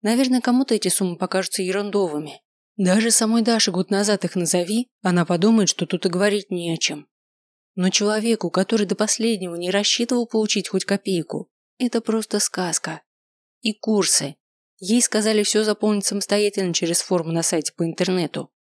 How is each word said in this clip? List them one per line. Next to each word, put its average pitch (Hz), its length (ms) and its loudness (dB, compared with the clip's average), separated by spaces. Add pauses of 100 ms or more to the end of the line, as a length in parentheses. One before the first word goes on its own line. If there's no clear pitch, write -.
Наверное, 247 400 2
кому-то 247 320 2
эти 208 140 0
суммы 180 320 -2
покажутся 185 420 -2
ерундовыми. 185 800 -2 (360)
Даже 214 340 4
самой 226 320 2
Даше 220 280 2
год 180 200 -2
назад 202 340 0
их - 100 -4
назови, 180 520 0 (160)
она 175 220 2
подумает, 190 440 4
что - 160 -2
тут - 220 -6
и - 20 2
говорить 202 400 0
не 170 240 -4
о 160 40 -4
чем. - 300 -4 (680)
Но 185 140 2
человеку, 214 640 0
который 208 340 0
до 185 100 -2
последнего 214 600 -2
не 175 160 -4
рассчитывал 233 560 0
получить 214 400 0
хоть - 180 -2
копейку, - 640 -4 (280)
это 240 240 -2
просто 214 380 -2
сказка. 165 640 -4 (600)
И 220 120 0
курсы. 175 640 0 (420)
Ей 220 240 2
сказали 214 420 2
всё 214 200 2
заполнить 214 420 0
самостоятельно 202 680 0
через 170 280 0
форму 165 300 -2
на 165 120 0
сайте 160 300 -2
по 170 120 -2
интернету. 170 680 -2 (120)